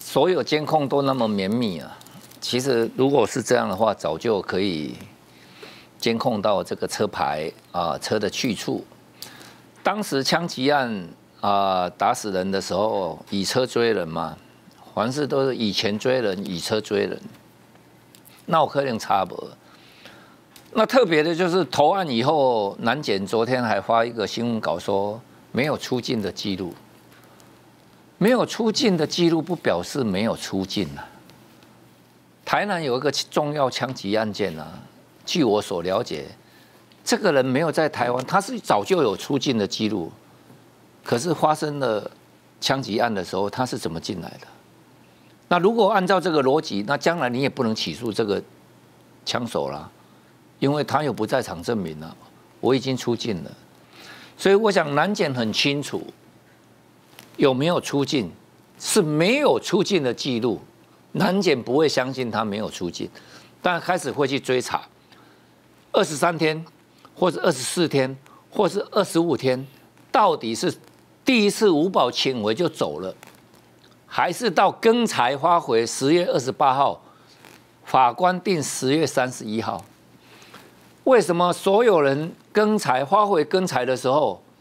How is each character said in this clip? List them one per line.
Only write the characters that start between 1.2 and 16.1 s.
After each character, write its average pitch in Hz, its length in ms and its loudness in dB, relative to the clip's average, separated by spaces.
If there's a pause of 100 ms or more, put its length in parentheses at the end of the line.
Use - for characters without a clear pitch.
绵 98 200 0
密 107 300 -2
啊， 64 180 -14 (440)
其 - 180 -4
实 120 380 0
如 131 120 4
果 139 160 4
是 - 160 -2
这 117 140 2
样 117 140 2
的 95 80 -4
话， 104 180 2
早 80 240 -4
就 107 240 0
可 92 180 -4
以 76 360 -4 (1040)
监 113 180 0
控 110 240 -2
到 98 220 0
这 - 100 -8
个 95 140 -6
车 - 180 -2
牌 78 460 -4 (180)
啊， 82 280 -2
车 - 200 -2
的 104 100 -2
去 120 240 -4
处。 110 320 -6 (1000)
当 202 180 0
时 139 220 -2
枪 170 240 0
击 135 240 0
案 113 360 -2 (320)
啊， 98 500 2
打 101 220 0
死 110 200 -4
人 95 180 -2
的 95 100 0
时 92 140 -6
候， 98 420 -2 (140)
以 98 140 -2
车 127 200 0
追 117 280 0
人 90 160 -2
嘛， 80 280 -6 (580)
凡 107 180 -2
事 147 140 -4
都 135 200 0
是 127 80 -2
以 110 160 -2
钱 104 280 -2
追 127 220 0